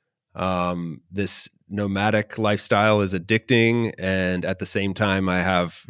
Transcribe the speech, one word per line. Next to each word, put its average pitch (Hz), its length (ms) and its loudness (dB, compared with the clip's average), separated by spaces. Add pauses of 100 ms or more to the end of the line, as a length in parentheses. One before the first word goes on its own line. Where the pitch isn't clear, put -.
(360)
Um, 90 640 -4 (100)
this 95 360 -4 (220)
nomadic 101 680 0
lifestyle 104 640 2
is 98 120 0
addicting, 113 840 2
and 92 460 -2
at 95 140 -4
the 92 60 -6
same 98 280 -2
time, 95 360 0
I 90 120 2
have 87 480 -2